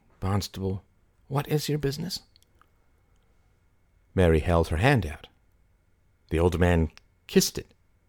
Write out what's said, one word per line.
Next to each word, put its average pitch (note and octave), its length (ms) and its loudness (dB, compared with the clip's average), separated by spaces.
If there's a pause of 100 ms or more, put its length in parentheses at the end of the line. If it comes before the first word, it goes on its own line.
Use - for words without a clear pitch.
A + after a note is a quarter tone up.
(200)
Barnstable. F#2+ 640 -4 (460)
What C#3 200 -4
is D3+ 200 -4
your D3 100 -2
business? D3 420 -6 (1900)
Mary E2 260 4
held E2+ 280 2
her D#2+ 100 -2
hand A#2 260 2
out. - 220 -12 (1040)
The D#2+ 80 -2
older E2+ 200 2
man E2+ 320 4 (360)
kissed - 320 0
it. - 160 -16 (340)